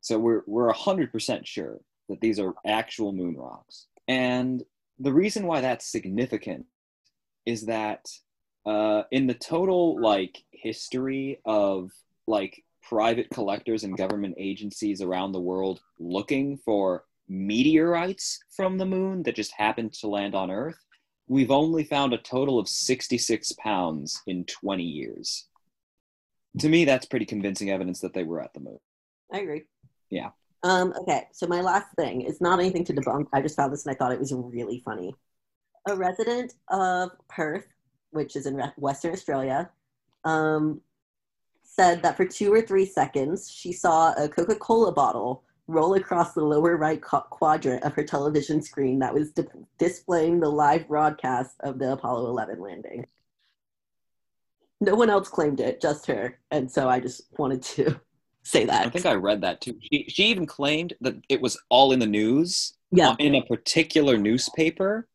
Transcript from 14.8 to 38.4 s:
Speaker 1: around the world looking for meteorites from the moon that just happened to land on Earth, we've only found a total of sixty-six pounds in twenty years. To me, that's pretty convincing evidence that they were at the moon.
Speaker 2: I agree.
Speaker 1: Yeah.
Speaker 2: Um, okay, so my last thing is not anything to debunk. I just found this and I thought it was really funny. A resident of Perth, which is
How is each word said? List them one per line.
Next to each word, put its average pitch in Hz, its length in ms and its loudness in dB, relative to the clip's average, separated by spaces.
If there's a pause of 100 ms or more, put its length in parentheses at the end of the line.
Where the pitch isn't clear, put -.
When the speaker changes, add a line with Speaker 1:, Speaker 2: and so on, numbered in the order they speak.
Speaker 1:
around 92 300 -2
the 95 100 -6
world 92 380 -4 (220)
looking 135 560 -4
for 98 480 0 (240)
meteorites 156 1200 0
from 190 300 -2
the 190 80 -2
moon 190 360 -2
that - 140 -2
just 107 160 -6
happened 110 400 -2
to - 160 -8
land 101 260 -2
on 95 160 -2
Earth, 127 280 -6 (480)
we've 127 240 2
only 156 340 2
found 139 300 0
a 110 40 -4
total 131 400 0
of 98 80 0
sixty-six - 840 -2
pounds 85 720 -4
in 90 200 -6
twenty 95 380 -6
years. 65 640 -8 (1120)
To 156 100 2
me, 165 160 6
that's 131 180 2
pretty 117 220 -2
convincing 101 440 -4
evidence 92 300 -4
that - 140 -8
they 90 100 -4
were 80 160 -6
at 60 140 -14
the 71 60 -16
moon. 64 180 -16 (520)
Speaker 2:
I 196 100 -6
agree. 151 240 -8 (440)
Speaker 1:
Yeah. - 220 -8 (320)
Speaker 2:
Um, 185 400 2
okay, 156 300 -2
so - 140 -10
my 175 140 -2
last 185 340 0
thing 123 280 -2
is - 180 -6
not 180 180 4
anything 180 260 0
to 170 100 -4
debunk. 139 400 -2
I 139 80 2
just 151 120 -4
found 139 180 0
this 143 120 -10
and 139 100 -4
I - 40 -12
thought 127 140 0
it 117 60 -4
was 131 140 -4
really 120 500 -8
funny. 101 320 -10 (720)
A 202 80 -2
resident 226 600 -4 (140)
of 185 420 0 (180)
Perth, 160 380 -6 (440)
which 151 240 -6
is 139 120 -6